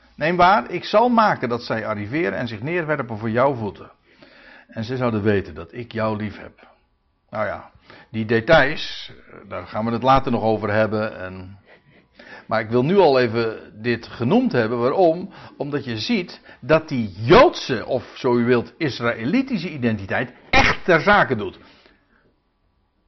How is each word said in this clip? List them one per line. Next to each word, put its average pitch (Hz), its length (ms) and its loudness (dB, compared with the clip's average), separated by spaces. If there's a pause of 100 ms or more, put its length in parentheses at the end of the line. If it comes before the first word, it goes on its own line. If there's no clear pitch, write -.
(160)
Neem 160 200 -2
waar, 185 340 4
ik 175 140 -8
zal 233 260 2
maken 202 400 2
dat 120 140 -2
zij 110 240 -4
arriveren 131 500 -4
en 131 100 -6
zich 107 140 -12
neerwerpen 147 560 -4
voor 113 120 -6
jouw 127 260 2
voeten. 107 360 -10 (760)
En 113 160 -10
ze 127 140 -6
zouden 117 240 0
weten 95 320 0
dat 85 200 -16
ik 120 180 -14
jou 110 260 -4
lief 104 200 -8
heb." - 300 -20 (600)
Nou 107 160 -6
ja, 87 260 -10 (400)
die 110 140 -4
details, 113 840 2 (360)
daar 92 200 -12
gaan 110 180 -6
we 117 60 -2
het 117 120 -4
later 131 280 4
nog 107 120 0
over 107 280 0
hebben. 107 480 -2
En, 92 400 -14 (880)
maar 110 120 -2
ik 110 100 -6
wil 123 140 2
nu 180 140 2
al 147 220 6
even 113 520 -2 (100)
dit 117 260 -2
genoemd 208 440 0
hebben. 120 280 0
Waarom? 147 520 2 (260)
Omdat 143 280 -6
je 113 140 -6
ziet - 420 -4 (180)
dat 156 280 0
die 113 300 -4
Joodse, 139 680 4
of 123 300 -6
zo 123 220 0
u 120 80 2
wilt, 120 320 2
Israëlitische 156 920 -2
identiteit 113 640 -4 (160)
echt - 360 0
ter 160 160 4
zake 151 340 2
doet. 98 240 -8 (1500)